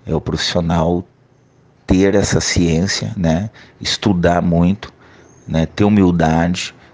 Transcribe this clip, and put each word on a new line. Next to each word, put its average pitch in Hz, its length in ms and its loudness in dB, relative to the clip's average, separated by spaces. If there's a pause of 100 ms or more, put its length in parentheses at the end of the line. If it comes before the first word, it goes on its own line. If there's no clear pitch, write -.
é - 80 -4
o 78 60 -2
profissional 85 880 -2 (800)
ter 95 280 2
essa 95 260 2
ciência, 92 760 -2
né, 90 340 -2 (300)
estudar 87 600 0
muito, 87 500 0 (560)
né, 80 180 0
ter - 200 -2
humildade, 87 880 2 (180)